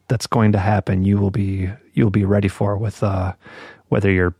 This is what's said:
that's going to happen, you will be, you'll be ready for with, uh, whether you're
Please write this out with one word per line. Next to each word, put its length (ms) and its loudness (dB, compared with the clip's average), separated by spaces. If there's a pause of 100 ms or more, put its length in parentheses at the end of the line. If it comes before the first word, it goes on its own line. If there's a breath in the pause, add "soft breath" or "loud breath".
that's 200 -4
going 240 2
to 80 2
happen, 440 0
you 140 2
will 140 0
be, 360 -4 (260)
you'll 180 2
be 140 2
ready 240 2
for 280 -2
with, 240 -6
uh, 320 -2 (540 loud breath)
whether 240 2
you're 280 2